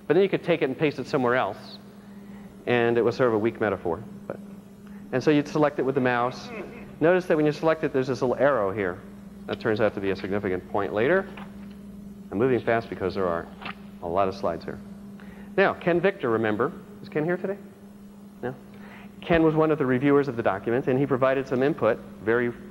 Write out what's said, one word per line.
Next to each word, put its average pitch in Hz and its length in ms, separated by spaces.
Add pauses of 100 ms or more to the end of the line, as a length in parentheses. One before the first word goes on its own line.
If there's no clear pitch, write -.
But 147 80
then 190 80
you 190 60
could 170 140
take 165 200
it 147 40
and 123 120
paste 147 200
it 123 80
somewhere 123 280
else. 107 440 (880)
And 117 300
it 117 60
was 113 140
sort 127 120
of 110 60
a 104 40
weak 113 220
metaphor. 95 420 (240)
But, - 120 (720)
and 127 100
so 160 80
you'd 147 180
select 147 300
it 156 40
with 135 140
the 135 40
mouse. 123 500 (500)
Notice 175 260
that 170 100
when 151 80
you 151 80
select 160 320
it, 139 80
there's 131 140
this 131 160
little 123 140
arrow 117 360
here. 95 300 (440)
That 104 140
turns 110 220
out 104 120
to 104 60
be 98 100
a 92 60
significant 98 540
point 98 240
later. 165 340 (1000)
I'm 95 80
moving 120 220
fast 113 280
because 95 260
there 98 120
are 85 200 (560)
a 85 60
lot 95 180
of 95 80
slides 85 300
here. - 140 (800)
Now, 190 160
Ken 170 260
Victor, 180 300
remember. 110 420 (300)
Is - 80
Ken 156 140
here 175 120
today? 196 220 (840)
No? 127 120 (640)
Ken 165 220
was 160 120
one 156 160
of 147 60
the 143 80
reviewers 139 440
of 117 80
the 113 60
document, 110 460
and 127 100
he 143 60
provided 131 420
some 127 160
input 120 360 (260)
very, 120 240 (220)